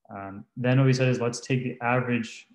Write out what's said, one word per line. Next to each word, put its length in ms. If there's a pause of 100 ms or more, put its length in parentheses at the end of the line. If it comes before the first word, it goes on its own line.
(140)
Um, 300 (120)
then 220
what 80
we 60
said 160
is, 120
"Let's 200
take 240
the 160
average 760